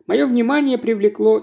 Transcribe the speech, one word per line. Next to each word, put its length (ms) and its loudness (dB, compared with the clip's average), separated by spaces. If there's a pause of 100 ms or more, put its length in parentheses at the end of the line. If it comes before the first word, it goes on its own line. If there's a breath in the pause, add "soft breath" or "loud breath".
«Моё 200 0
внимание 520 0
привлекло 640 0